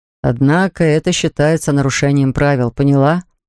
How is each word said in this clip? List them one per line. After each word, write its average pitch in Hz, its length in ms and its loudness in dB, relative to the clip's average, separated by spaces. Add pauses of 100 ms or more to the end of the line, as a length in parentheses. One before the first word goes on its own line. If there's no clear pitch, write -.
(220)
Однако 143 640 0
это 156 260 0
считается 156 600 -2
нарушением 139 580 0
правил, 127 400 0
поняла? 139 540 0 (240)